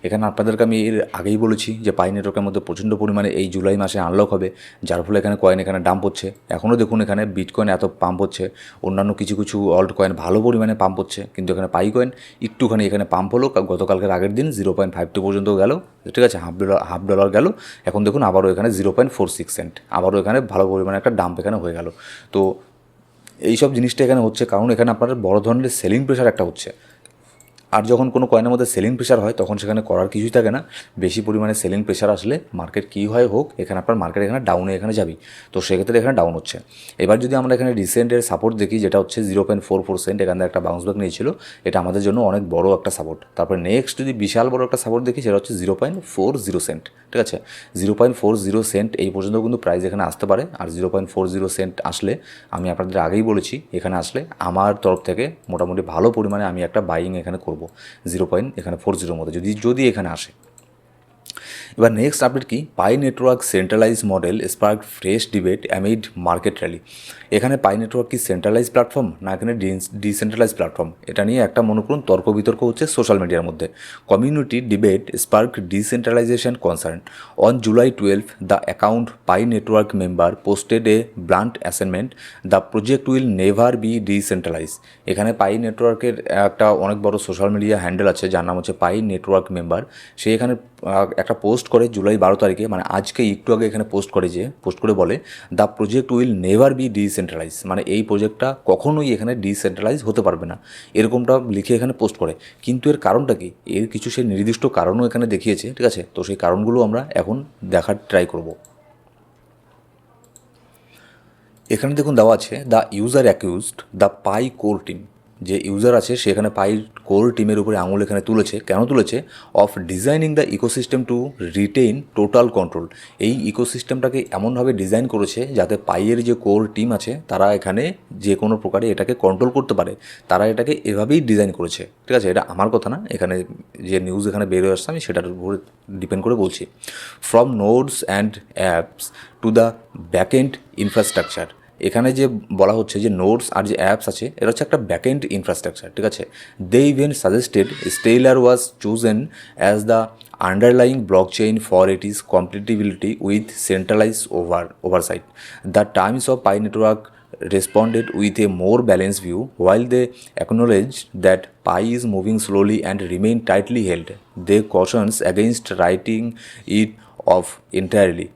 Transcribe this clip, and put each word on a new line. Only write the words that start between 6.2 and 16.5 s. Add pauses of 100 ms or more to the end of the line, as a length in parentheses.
এখনও
দেখুন,
এখানে
বিটকয়েন
এত (160)
পাম্প
হচ্ছে, (340)
অন্যান্য
কিছু
কিছু
অল্ট
কয়েন
ভালো
পরিমাণে
পাম্প
হচ্ছে,
কিন্তু
এখানে
পাই
কয়েন (320)
একটুখানি
এখানে
পাম্প
হলো
কা-,
গতকালকের
আগের
দিন
জিরো
পয়েন্ট
ফাইভ
টু
পর্যন্ত
গেল, (360)
ঠিক
আছে,
হাফ